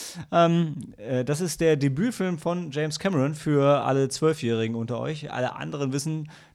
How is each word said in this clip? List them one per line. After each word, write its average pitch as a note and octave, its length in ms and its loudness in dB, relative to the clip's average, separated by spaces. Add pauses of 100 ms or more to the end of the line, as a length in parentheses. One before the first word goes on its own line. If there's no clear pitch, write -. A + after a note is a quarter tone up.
(320)
Ähm, E3+ 640 2
äh, B2 280 -2
das D3 180 -2
ist E3+ 180 -4
der D#3+ 160 4
Debütfilm E3 600 0
von E3+ 320 -4
James D3+ 280 -4
Cameron D#3 360 0
für C#3+ 500 4
alle C3+ 240 2
Zwölfjährigen A#2 680 0
unter A#2 220 -4
euch. D3+ 320 -6
Alle B2+ 260 -4
anderen C#3+ 360 -4
wissen, D#3 380 -4 (240)